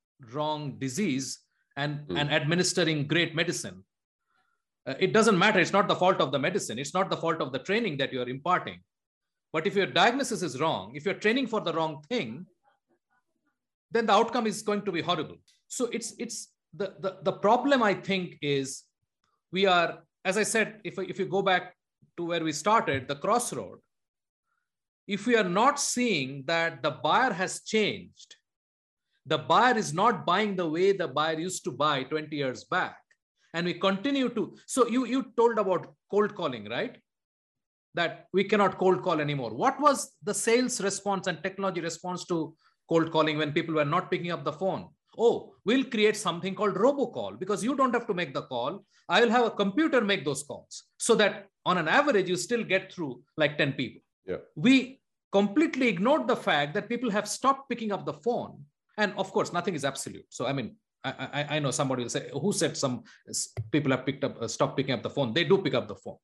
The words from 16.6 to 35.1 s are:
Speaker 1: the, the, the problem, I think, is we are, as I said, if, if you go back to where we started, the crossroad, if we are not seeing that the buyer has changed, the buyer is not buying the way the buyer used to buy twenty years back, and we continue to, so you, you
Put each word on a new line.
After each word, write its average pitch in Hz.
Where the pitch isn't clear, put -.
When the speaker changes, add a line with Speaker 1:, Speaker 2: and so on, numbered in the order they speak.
Speaker 1:
the, 190
the, 185
the 185
problem, 240
I 208
think, 185
is 139
we 190
are, 175
as 190
I 214
said, 208
if, 175
if 185
you 190
go 175
back 185
to 175
where 170
we 160
started, 151
the 139
crossroad, 147
if 202
we 240
are 208
not 247
seeing 143
that 165
the 151
buyer 196
has 170
changed, 135
the 156
buyer 208
is 151
not 190
buying 196
the 180
way 175
the 180
buyer 151
used 175
to 175
buy 143
twenty 156
years 131
back, 165
and 170
we 214
continue 254
to, 220
so 254
you, 247
you 254